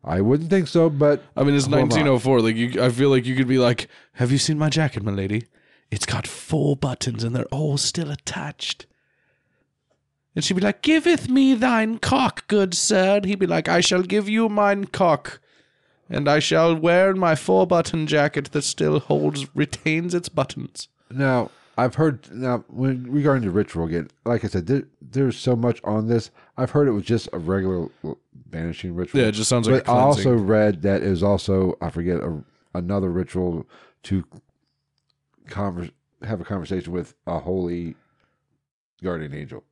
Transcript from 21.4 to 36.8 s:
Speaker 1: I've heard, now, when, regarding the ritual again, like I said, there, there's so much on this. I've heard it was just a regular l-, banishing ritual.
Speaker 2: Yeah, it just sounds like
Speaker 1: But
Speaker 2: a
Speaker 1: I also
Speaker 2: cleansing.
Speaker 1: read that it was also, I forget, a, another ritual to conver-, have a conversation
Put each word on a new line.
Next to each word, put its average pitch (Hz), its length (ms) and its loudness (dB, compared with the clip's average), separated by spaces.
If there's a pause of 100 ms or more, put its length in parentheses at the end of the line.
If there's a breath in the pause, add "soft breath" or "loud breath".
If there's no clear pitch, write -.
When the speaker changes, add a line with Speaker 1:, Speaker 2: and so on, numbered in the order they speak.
Speaker 1:
I've 123 200 0
heard, 151 360 -2
now, 123 360 -4
when, 127 420 -4
regarding 139 340 2
the 98 60 0
ritual 85 360 -2
again, 82 240 -4 (140)
like 117 200 0
I 104 40 -2
said, 87 180 -4
there, 135 160 0 (200)
there's 131 340 -2
so 123 200 0
much 117 280 0
on 110 240 -2
this. 117 220 0 (260 soft breath)
I've 127 160 -4
heard 147 160 4
it 123 40 2
was 104 120 -2
just 117 280 -2
a - 60 -8
regular 92 500 -2 (160)
l-, 78 140 -8 (160)
banishing 82 600 -8
ritual. 90 280 -2
Speaker 2:
Yeah, 110 60 4
it 107 40 0
just 107 160 -2
sounds 117 200 2
like 131 180 2
Speaker 1:
But 117 60 2
Speaker 2:
a - 40 4
Speaker 1:
I 123 40 4
also 131 240 4
Speaker 2:
cleansing. 120 220 2
Speaker 1:
read 107 360 2
that 98 200 2
it 98 80 -2
was 87 120 0
also, 95 580 0
I 85 100 -6
forget, 85 300 -2
a, 76 220 -6 (320)
another 92 360 -2
ritual 87 560 -4 (380 soft breath)
to 95 200 -2 (1200)
conver-, 90 420 -6 (320)
have 107 180 -6
a 85 40 -12
conversation 160 480 -6